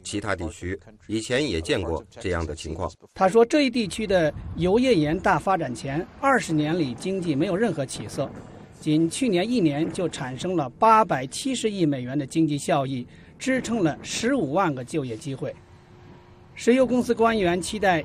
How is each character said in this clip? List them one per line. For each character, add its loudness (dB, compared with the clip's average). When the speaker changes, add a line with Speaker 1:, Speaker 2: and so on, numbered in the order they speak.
Speaker 1:
其 -8
他 -4
地 -6
区 -8
以 -4
前 -2
也 -2
见 -2
过 -4
这 -8
样 -2
的 -8
情 -10
况。 -6
Speaker 2:
他 2
说， 6
这 4
一 2
地 -2
区 -6
的 4
油 4
页 6
岩 2
大 4
发 2
展 -4
前 -4
二 4
十 -2
年 0
里， -2
经 -4
济 -2
没 0
有 -2
任 0
何 -4
起 -10
色， -6
仅 2
去 -2
年 2
一 2
年 2
就 -4
产 -8
生 -4
了 -2
八 6
百 -2
七 -6
十 -2
亿 0
美 0
元 -6
的 -2
经 2
济 -2
效 0
益， -6
支 -2
撑 0
了 0
十 -2
五 -2
万 2
个 -6
就 -4
业 -6
机 -8
会。 -8
石 4
油 4
公 2
司 0
官 2
员 2
期 -6
待 2